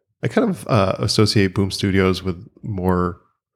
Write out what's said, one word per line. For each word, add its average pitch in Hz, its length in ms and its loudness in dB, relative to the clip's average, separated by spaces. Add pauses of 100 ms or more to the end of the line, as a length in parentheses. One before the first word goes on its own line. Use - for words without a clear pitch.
(220)
I - 60 -2
kind 269 220 0
of, - 180 -6
uh, 95 320 2
associate 104 560 2
Boom 98 160 0
Studios 95 500 0
with 92 240 -8 (160)
more 90 580 -2 (360)